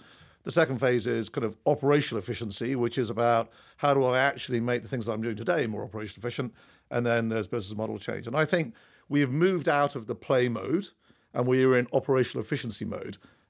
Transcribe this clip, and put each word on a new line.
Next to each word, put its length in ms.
The 80
second 280
phase 260
is 240
kind 160
of 100
operational 500
efficiency, 580
which 220
is 140
about 400
how 160
do 120
I 120
actually 420
make 220
the 60
things 180
that 60
I'm 100
doing 140
today 320
more 200
operationally 300
efficient? 380
And 160
then 240
there's 180
business 300
model 220
change. 260
And 100
I 100
think 280
we 120
have 100
moved 400
out 260
of 120
the 80
play 340
mode 380
and 140
we 180
are 140
in 160
operational 500
efficiency 420
mode. 340